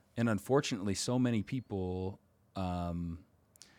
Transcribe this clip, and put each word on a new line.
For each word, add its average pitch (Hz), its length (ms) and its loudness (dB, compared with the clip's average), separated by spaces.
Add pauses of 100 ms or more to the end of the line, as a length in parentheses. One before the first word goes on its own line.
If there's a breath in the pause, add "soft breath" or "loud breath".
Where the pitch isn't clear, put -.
(160)
and 117 120 2
unfortunately, 107 680 2
so 123 220 0
many 120 280 2
people, 95 720 -4 (380)
um, 87 640 -2 (580 soft breath)